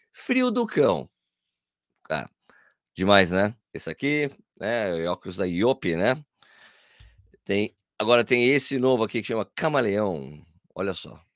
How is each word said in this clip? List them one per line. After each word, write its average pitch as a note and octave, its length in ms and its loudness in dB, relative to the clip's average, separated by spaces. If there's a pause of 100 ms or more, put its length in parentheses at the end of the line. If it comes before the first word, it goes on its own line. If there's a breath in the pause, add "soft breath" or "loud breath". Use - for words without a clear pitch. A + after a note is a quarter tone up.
(120)
Frio B3 400 -2
do A3 160 -2
Cão. F#2+ 420 0 (960)
Cara, - 260 -6 (640 soft breath)
demais, F#2+ 380 4
né? G2+ 240 2 (180)
Esse D#2+ 160 -10
aqui, C#3+ 400 -2 (300)
né, G2 440 -2
é F2 60 -2
óculos F2+ 280 -8
da G2 80 -2
Iop, F2+ 500 0
né? B2 280 -2 (1200 soft breath)
Tem, G2+ 320 -2 (220)
agora A#2 260 4
tem A#2+ 260 4
esse C#3 280 0
novo B2 260 2
aqui A2 180 -4
que G2 60 -12
chama A2+ 280 -6
Camaleão. G2+ 920 -2 (300)
Olha F#2+ 180 -4
só. - 260 -14 (160)